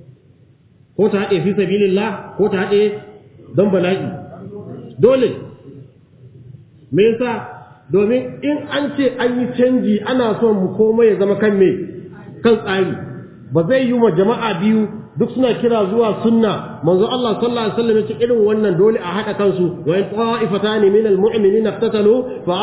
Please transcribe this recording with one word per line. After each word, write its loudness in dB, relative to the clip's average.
Ko 2
ta 0
haɗe 0
fi 0
sabilillah, -2
ko 0
ta -2
haɗe 2
don 2
bala'i. 0
Dole. 2
Me 2
yasa? 2
Domin 0
in -2
an -4
ce 0
an -2
yi -2
canji, 2
ana 0
son 2
mu 0
komai 4
ya 2
zama 2
kan 2
me? 6
Kan 4
tsari. -2
Ba 0
zai 2
yi 0
wa 4
jama'a 0
biyu 2
duk -2
suna 0
kira 0
zuwa 0
sunna. 0
Manzo 4
Allah -2
sallallahu -2
alaihi -4
wasallam 2
ya 0
ce -6
irin 0
wannan 2
dole 4
a -6
haɗa -4
kansu. 0
"Wa 0
in 0
ta'ifatani -2
minal 4
mu'minina 2
iqtatalu 0
fa -2